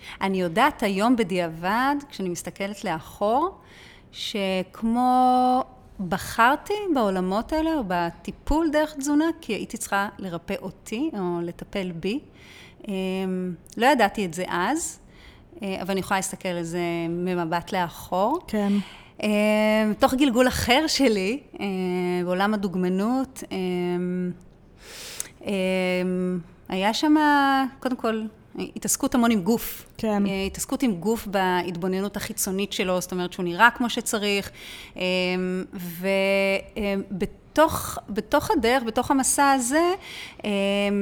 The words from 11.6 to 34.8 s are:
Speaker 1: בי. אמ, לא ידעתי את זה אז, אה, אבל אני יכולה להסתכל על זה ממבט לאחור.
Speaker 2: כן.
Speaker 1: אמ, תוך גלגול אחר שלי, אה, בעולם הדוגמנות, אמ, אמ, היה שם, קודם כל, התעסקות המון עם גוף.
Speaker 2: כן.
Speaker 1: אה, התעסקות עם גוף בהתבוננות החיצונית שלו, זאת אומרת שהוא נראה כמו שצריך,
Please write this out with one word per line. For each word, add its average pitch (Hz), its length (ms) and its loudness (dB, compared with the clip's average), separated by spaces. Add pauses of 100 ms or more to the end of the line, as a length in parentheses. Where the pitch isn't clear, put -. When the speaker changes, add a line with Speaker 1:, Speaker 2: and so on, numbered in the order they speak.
Speaker 1:
בי. 190 260 -4 (680)
אמ, 202 40 -6 (840)
לא 226 100 2
ידעתי 226 400 4
את 160 80 -8
זה 180 140 -6
אז, 226 500 -2 (640)
אה, 196 200 -4
אבל 180 80 -4
אני 190 100 0
יכולה 190 180 -2
להסתכל 190 300 -6
על 175 140 -4
זה 170 180 -4 (280)
ממבט 175 640 -2
לאחור. 190 760 0
Speaker 2:
כן. 202 260 0 (500)
Speaker 1:
אמ, 214 60 0 (720)
תוך 262 160 4
גלגול 254 340 4
אחר 277 380 4
שלי, 233 540 2 (200)
אה, 196 60 -4 (580)
בעולם 190 300 2
הדוגמנות, 196 880 0 (100)
אמ, 180 800 -2 (1160)
אמ, 185 920 0 (300)
היה 196 260 0
שם, 302 200 4 (680)
קודם 254 160 -2
כל, 226 260 -2 (540)
התעסקות - 380 -2
המון 240 160 4
עם 214 120 4
גוף. - 440 -2 (120)
Speaker 2:
כן. 208 280 0
Speaker 1:
אה, 196 200 -2
התעסקות - 360 -4
עם 240 120 2
גוף 208 320 -2
בהתבוננות 185 880 0
החיצונית 196 560 -4
שלו, 185 280 0
זאת 175 120 -8
אומרת 180 200 -4
שהוא 185 120 -4
נראה 175 260 4
כמו 233 200 -2
שצריך, 202 600 -2 (460)